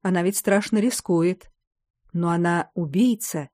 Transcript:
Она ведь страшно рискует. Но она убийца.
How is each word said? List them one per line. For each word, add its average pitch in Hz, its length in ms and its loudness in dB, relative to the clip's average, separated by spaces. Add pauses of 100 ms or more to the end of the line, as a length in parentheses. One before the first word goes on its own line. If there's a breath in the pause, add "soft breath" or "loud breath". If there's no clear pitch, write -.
Она 185 200 0
ведь 190 140 0
страшно 208 420 0
рискует. 185 720 -2 (640)
Но 170 180 -2
она 170 440 0
убийца. 175 800 -2